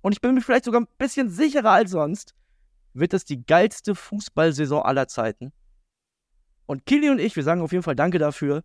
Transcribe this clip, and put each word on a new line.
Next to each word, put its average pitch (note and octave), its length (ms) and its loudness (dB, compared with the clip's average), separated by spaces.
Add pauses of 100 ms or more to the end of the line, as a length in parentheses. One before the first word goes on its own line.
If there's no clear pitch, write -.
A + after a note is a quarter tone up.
und G3+ 120 0
ich G3+ 80 -4
bin B3 140 2
mir C4 60 2
vielleicht A#3 240 2
sogar A#3+ 160 2
ein A#3 160 -6
bisschen C4+ 320 -2
sicherer B3 440 2
als F#3+ 180 4
sonst, E3 440 -4 (600)
wird D3+ 180 -2
das F#3+ 120 -2
die B2+ 200 -10
geilste G3 500 2
Fußballsaison D#3 880 -2
aller C3+ 260 0
Zeiten. A#2 440 -6 (1120)
Und C#3 200 -8
Kili D4 240 4
und C4 80 2
ich, G3 180 -2
wir D#3 60 -4
sagen E3 180 0
auf D#3+ 120 -4
jeden F3+ 120 -2
Fall D#3 120 -2
Danke E3+ 220 0
dafür D3 460 -2